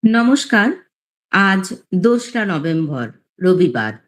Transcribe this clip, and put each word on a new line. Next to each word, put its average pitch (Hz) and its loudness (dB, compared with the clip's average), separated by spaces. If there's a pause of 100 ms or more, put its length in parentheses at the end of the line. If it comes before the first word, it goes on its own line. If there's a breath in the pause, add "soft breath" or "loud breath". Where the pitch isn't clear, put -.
নমস্কার, 233 2 (600)
আজ 190 0 (220)
দোসরা 233 0
নভেম্বর, 156 -4 (300)
রবিবার। 160 0 (140)